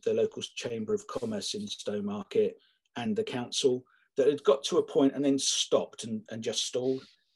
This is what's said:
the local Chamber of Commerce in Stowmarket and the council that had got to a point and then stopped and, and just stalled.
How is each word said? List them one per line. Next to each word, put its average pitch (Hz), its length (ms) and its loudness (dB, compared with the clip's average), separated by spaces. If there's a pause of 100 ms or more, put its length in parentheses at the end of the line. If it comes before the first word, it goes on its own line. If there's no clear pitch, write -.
the 113 80 2
local 110 300 0
Chamber 110 520 -4
of 101 120 -4
Commerce 107 480 -4
in 104 120 -6
Stowmarket 104 880 -2 (420)
and 113 180 -2
the 110 80 0
council 127 640 0 (320)
that 127 100 4
had 143 160 4
got - 220 4
to 180 140 0
a 151 40 6
point 139 320 2
and 139 100 -2
then 139 140 4
stopped - 640 0
and, 110 160 -4 (100)
and 110 120 -8
just 117 240 -2
stalled. 131 380 -2 (320)